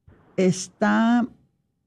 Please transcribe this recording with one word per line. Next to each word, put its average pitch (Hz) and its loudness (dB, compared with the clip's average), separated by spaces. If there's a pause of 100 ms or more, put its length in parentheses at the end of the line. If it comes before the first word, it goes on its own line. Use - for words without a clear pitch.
(360)
está 214 0 (600)